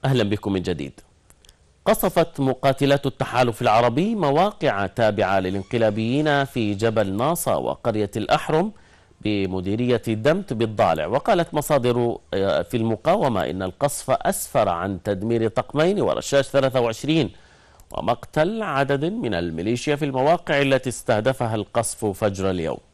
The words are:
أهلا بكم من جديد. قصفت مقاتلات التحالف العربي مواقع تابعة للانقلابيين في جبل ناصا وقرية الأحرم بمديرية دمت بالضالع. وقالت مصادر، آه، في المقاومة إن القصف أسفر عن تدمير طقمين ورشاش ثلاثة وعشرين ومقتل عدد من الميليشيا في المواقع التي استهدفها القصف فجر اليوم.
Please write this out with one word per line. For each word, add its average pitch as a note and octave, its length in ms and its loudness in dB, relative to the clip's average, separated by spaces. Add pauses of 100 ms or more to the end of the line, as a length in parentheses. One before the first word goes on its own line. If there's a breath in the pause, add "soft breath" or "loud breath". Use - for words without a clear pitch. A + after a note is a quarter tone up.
(120)
أهلا B2 120 4
بكم G2+ 300 -2
من F#2+ 80 0
جديد. D#2+ 380 -6 (840 soft breath)
قصفت F#3 540 0
مقاتلات C3+ 640 2
التحالف B2 560 0
العربي A#2+ 540 4
مواقع D3 720 0
تابعة G2 540 2
للانقلابيين A2+ 1040 0
في G#2+ 280 -2
جبل G#2+ 400 0
ناصا C3 420 0
وقرية G2+ 600 -2
الأحرم D3+ 560 0 (500 soft breath)
بمديرية G#2 840 -2
دمت C#3 460 -2
بالضالع. G#2 540 0
وقالت E3 460 0
مصادر، B2 640 0 (160)
آه، F#2 280 2
في A#2+ 160 -6
المقاومة A2+ 720 0
إن F#2 140 -6
القصف C3 480 -4
أسفر B2 580 0
عن F2+ 340 -4
تدمير A2 440 -2
طقمين D#3 540 0
ورشاش C3 440 0
ثلاثة C3 360 0
وعشرين C3+ 480 0 (640 soft breath)
ومقتل D#3+ 720 -2
عدد C#3 420 0
من F3 280 -4
الميليشيا F2 640 -2
في D3 100 -4
المواقع C#3+ 560 2
التي C3+ 280 2
استهدفها A2+ 680 0
القصف A2 500 -4
فجر G2 440 0
اليوم. D#2+ 280 -2 (160)